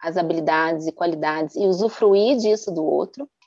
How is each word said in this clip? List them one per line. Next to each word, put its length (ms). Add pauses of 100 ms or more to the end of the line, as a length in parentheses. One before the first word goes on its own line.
as 160
habilidades 680
e 40
qualidades 640
e 120
usufruir 680
disso 360
do 100
outro. 460 (180)